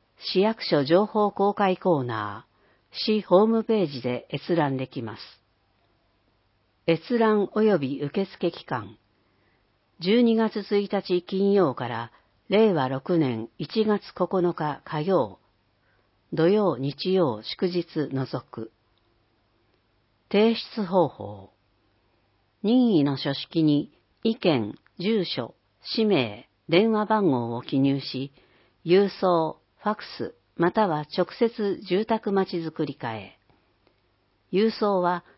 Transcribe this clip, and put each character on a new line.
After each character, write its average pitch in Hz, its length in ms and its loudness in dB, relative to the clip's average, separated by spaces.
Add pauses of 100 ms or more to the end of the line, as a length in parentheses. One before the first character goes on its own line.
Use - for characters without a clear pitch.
(180)
市 - 220 -2
役 220 240 0
所 147 220 2
情 175 200 4
報 208 260 0
公 196 220 0
開 190 240 0
コ 170 220 2
ー 127 40 -2
ナ 107 440 -8 (440)
ー、 - 60 -18
市 214 240 0
ホ 185 220 6
ー - 20 4
ム 226 180 2
ペ 220 200 0
ー - 20 0
ジ 139 160 -6
で 123 320 -4
閲 165 220 -4
覧 147 200 2
で 127 120 -6
き 123 160 -10
ま 107 140 -12
す。 - 40 -18 (1700)
閲 170 320 0
覧 214 340 2
及 214 240 4
び 139 240 -4
受 185 240 -4
付 - 260 -4
期 - 140 -12
間、 - 320 -8 (1000)
十 202 220 2
二 233 140 4
月 220 240 0
一 202 320 -2
日 185 320 0
金 196 300 0
曜 185 200 4
か 120 140 -8
ら 117 240 -8 (380)
令 208 240 4
和 131 160 0
六 139 280 -2
年 120 400 0
一 208 280 -2
月 208 160 0 (120)
九 185 280 -2
日 160 420 -4
火 156 180 -6
曜、 151 380 0 (960)
土 160 160 2
曜、 196 280 2
日 139 360 -4
曜、 135 300 0
祝 - 240 -4
日 170 440 -4
除 131 340 -6
く。 - 280 -12 (1600)
提 220 260 4 (200)
出 214 100 -4
方 170 220 2
法。 101 440 -14 (1120)
任 233 360 4
意 143 80 4
の 139 100 0
書 139 180 -4
式 - 300 -4
に 147 340 2 (260)
意 226 120 0
見、 123 420 0 (220)
住 202 240 0
所、 - 320 -8 (260)
氏 - 220 -2
名、 127 460 0 (180)
電 214 240 4
話 214 140 0
番 202 260 2
号 120 240 -2
を 120 60 -6
記 135 180 -2
入 139 220 2
し、 135 320 -8 (500)
郵 190 260 4
送、 170 520 0 (160)
フ - 120 -4
ァ - 40 0
ッ - 20 -18
ク - 80 -16 (140)
ス、 - 180 -10 (220)
ま 170 160 2
た 214 160 2
は 151 160 -4 (120)
直 180 100 0 (120)
接 220 480 -2
住 190 180 0
宅 220 280 -2
ま 190 120 2
ち 185 120 -6
づ 160 140 -6
く 160 140 -4
り 143 100 -6
課 113 200 -8
へ。 98 240 -16 (1120)
郵 214 200 2
送 202 300 0
は、 175 220 -2 (140)